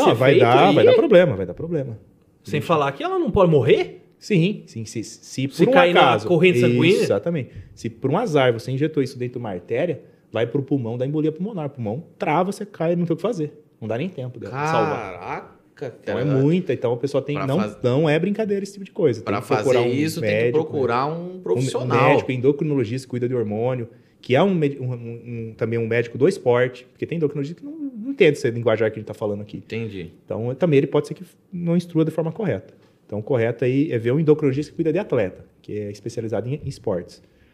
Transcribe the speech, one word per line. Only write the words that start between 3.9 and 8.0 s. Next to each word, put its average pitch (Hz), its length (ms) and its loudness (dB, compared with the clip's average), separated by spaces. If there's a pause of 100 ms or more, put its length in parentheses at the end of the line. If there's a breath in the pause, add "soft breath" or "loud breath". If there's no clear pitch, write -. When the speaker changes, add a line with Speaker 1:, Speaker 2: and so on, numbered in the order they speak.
Speaker 1:
Sim, 202 480 0
sim. 113 200 -12
Se, 107 180 -10
se - 460 -8
por - 60 -14
Speaker 2:
Se 170 120 2
Speaker 1:
um 247 40 2
Speaker 2:
cair 175 220 4
na 180 60 4
Speaker 1:
acaso, 117 260 4
Speaker 2:
corrente 170 360 4
sanguínea? 123 400 4
Speaker 1:
Exatamente. 135 480 -2 (240 loud breath)
Se - 160 -10
por 131 200 -6